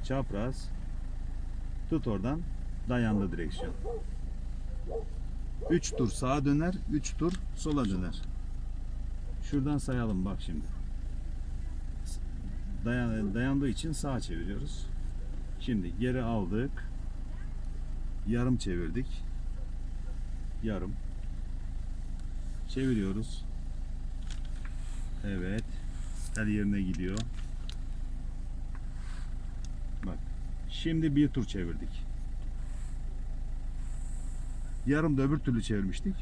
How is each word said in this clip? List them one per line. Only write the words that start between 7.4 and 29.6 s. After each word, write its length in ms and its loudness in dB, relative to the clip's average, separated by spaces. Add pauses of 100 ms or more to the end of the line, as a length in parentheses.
sola 340 2
döner. 320 0 (1200)
Şuradan 340 2
sayalım 480 2
bak 160 0
şimdi. 240 -2 (2250)
Dayan-, 480 2
dayandığı 360 4
için 220 0
sağa 280 0
çeviriyoruz. 680 -2 (720)
Şimdi 400 2
geri 220 4
aldık. 680 2 (1400)
Yarım 300 4
çevirdik. 680 0 (1400)
Yarım. 280 0 (1800)
Çeviriyoruz. 760 2 (1800)
Evet. 380 0 (720)
El 100 2
yerine 340 4
gidiyor. 380 0 (2750)